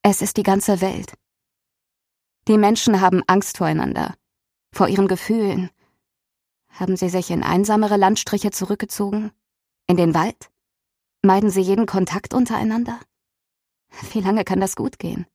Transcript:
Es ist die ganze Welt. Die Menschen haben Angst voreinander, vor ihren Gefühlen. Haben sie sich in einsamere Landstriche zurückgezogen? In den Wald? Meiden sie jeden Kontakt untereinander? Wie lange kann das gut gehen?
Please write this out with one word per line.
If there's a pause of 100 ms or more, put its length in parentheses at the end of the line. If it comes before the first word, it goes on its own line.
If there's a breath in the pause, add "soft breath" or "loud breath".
Es
ist
die
ganze
Welt. (1400)
Die
Menschen
haben
Angst
voreinander, (600)
vor
ihren
Gefühlen. (1000)
Haben
sie
sich
in
einsamere
Landstriche
zurückgezogen? (560)
In
den
Wald? (720)
Meiden
sie
jeden
Kontakt
untereinander? (1120)
Wie
lange
kann
das
gut
gehen?